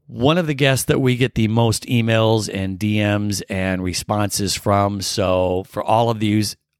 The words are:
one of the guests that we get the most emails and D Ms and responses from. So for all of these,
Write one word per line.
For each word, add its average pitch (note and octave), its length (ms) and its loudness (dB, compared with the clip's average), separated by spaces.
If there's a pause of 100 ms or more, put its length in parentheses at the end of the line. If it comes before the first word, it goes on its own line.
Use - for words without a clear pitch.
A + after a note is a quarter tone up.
one C3 320 2
of E3+ 80 0
the D3+ 80 -2
guests C3+ 300 2
that C#3 160 0
we B2+ 160 2
get B2 180 0
the A2 140 2
most A2+ 380 2
emails A2+ 640 2
and F#2+ 260 -4
D G#2+ 220 0
Ms G#2 480 -2
and F#2 340 -2
responses G2+ 720 -2
from. G2+ 480 0
So F#2 640 0
for - 160 -8
all A#2 280 2
of A2 100 -4
these, G#2 360 0 (240)